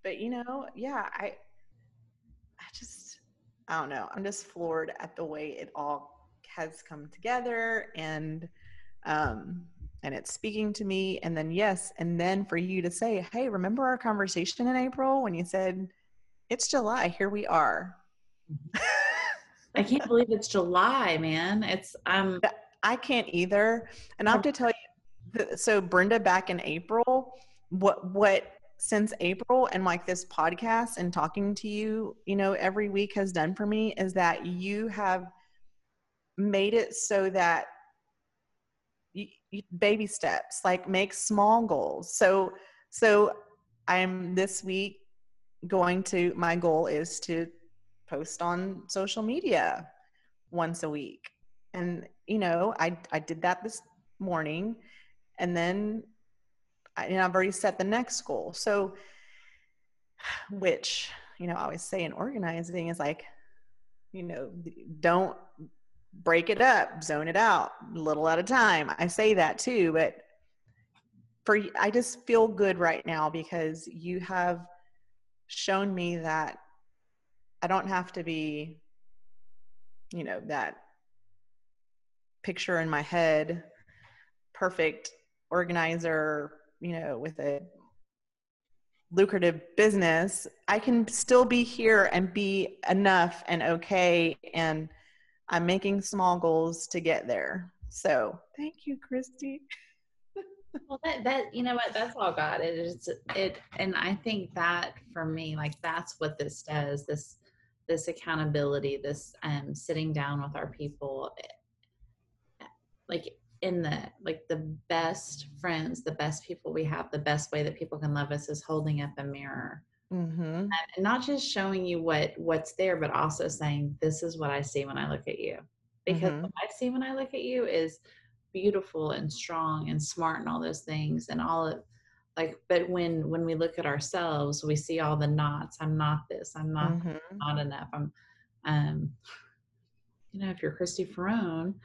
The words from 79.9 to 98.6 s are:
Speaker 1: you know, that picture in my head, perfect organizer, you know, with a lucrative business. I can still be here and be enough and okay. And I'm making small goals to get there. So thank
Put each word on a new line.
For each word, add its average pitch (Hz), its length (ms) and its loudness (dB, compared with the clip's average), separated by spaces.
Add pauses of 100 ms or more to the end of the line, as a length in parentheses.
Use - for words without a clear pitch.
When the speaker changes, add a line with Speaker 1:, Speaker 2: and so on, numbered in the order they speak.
Speaker 1:
you 170 120 -6
know, - 220 -6
that 127 300 -2 (1700)
picture 175 380 -2
in 160 80 -2
my 151 140 0
head, 160 600 2 (920)
perfect 165 560 0 (400)
organizer, 165 1040 0 (280)
you 175 180 -6
know, 143 200 -6
with 156 220 -8
a 143 200 -2 (1500)
lucrative 180 500 4 (160)
business. 196 720 4 (220)
I 208 100 4
can 233 300 4
still 247 360 6
be 240 200 4
here 220 480 6
and 180 200 2
be 196 460 0 (100)
enough 185 600 6
and 165 140 0
okay. 170 720 4 (180)
And 160 340 0 (600)
I'm 170 180 2
making 196 360 2
small 185 360 2
goals 165 500 2
to 175 120 -4
get 160 260 2
there. 101 460 -2 (160)
So 131 500 0 (180)
thank 302 300 -10